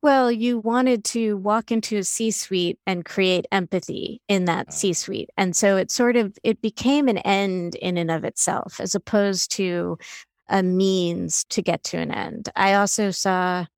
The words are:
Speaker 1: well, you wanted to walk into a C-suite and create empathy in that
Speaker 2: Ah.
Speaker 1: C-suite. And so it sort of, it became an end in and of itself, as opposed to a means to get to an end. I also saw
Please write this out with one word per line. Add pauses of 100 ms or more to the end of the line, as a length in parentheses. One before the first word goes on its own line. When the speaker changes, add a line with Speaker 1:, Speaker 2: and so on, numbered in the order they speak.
Speaker 1:
well,
you
wanted
to
walk
into
a
C-suite
and
create
empathy
in
that
Speaker 2:
Ah.
Speaker 1:
C-suite.
And
so
it
sort
of,
it
became
an
end
in
and
of
itself,
as
opposed
to (500)
a
means
to
get
to
an
end.
I
also
saw (120)